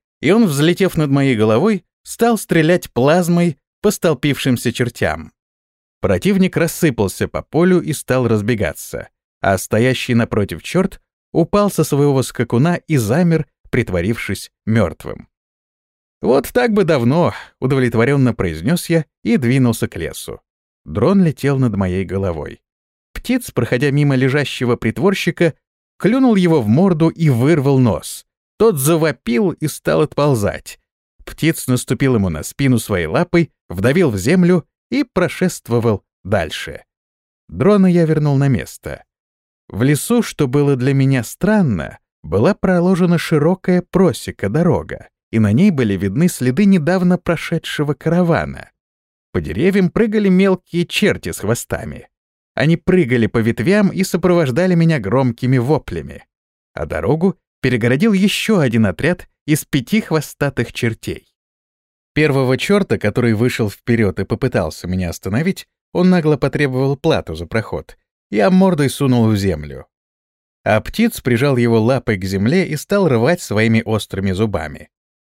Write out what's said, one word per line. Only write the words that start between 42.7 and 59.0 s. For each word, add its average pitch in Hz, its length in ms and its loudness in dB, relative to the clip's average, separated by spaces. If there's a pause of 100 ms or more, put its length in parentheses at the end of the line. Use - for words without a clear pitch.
широкая 175 640 0
просека 127 680 -2
дорога, 120 600 -2 (220)
и 113 80 0
на 107 120 2
ней 180 200 4
были 117 240 0
видны 101 320 0
следы 127 380 0
недавно 180 520 2
прошедшего 160 760 -4
каравана. 160 760 -2 (640)
По 92 100 -2
деревьям 180 480 0
прыгали 214 400 0
мелкие 185 560 0
черти 143 460 -4
с - 80 -10
хвостами. - 680 -6 (480)
Они 160 220 0
прыгали 127 500 2
по 117 120 -2
ветвям 135 500 2
и 185 140 -2
сопровождали 175 720 0
меня 165 240 2
громкими 123 580 0
воплями. 120 680 -4 (480)
А 78 120 -8
дорогу 120 520 -2 (240)
перегородил 127 520 2
еще 196 460 0
один 117 260 2
отряд 131 420 -2 (180)